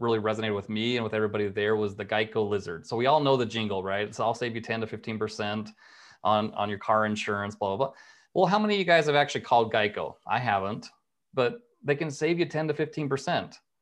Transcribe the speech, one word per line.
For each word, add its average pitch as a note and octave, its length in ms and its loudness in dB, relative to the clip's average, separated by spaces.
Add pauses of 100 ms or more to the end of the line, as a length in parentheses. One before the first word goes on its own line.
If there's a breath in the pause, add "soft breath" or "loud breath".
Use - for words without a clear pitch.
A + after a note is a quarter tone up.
really A#2 180 2
resonated G#2+ 380 0
with G2 140 -6
me A2+ 260 0
and A#2 80 -2
with G#2+ 80 -6
everybody G#2+ 360 0
there G#2 280 0
was G#2 180 -2
the G#2 100 -8
Geico A2 440 0
lizard. F#2 380 -4
So A#2 100 -6
we A#2+ 80 0
all D3 160 4
know C#3 160 4
the B2 100 0
jingle, G#2+ 380 -4
right? G2+ 240 -2
It's, A#2 100 -10
"I'll A#2 160 0
save A#2 200 -4
you A2+ 80 -6
ten A2+ 180 -4
to A2 60 -2
fifteen A2 320 -8
percent G#2+ 500 -4 (560 loud breath)
on, G#2+ 300 4
on G#2 160 -2
your G2+ 80 -4
car A2 260 2
insurance, G#2 500 -2
blah, G2 220 -2
blah, C3+ 120 0
blah." - 60 -16 (380 loud breath)
Well, F#3 140 4
how G3 120 4
many G#3+ 160 2
of G3+ 40 2
you F#3 80 0
guys E3+ 200 6
have D3 80 4
actually C#3+ 280 2
called A#2 280 4
Geico? G#2 440 0 (120)
I G#2+ 120 0
haven't, G#2+ 500 -2 (460)
but A#2+ 260 0 (260)
they C#3+ 80 2
can D3+ 160 -4
save D#3 300 0
you E3 60 0
ten D#3 200 -2
to D3+ 80 0
fifteen D3+ 340 -4
percent. C3+ 500 -2 (240)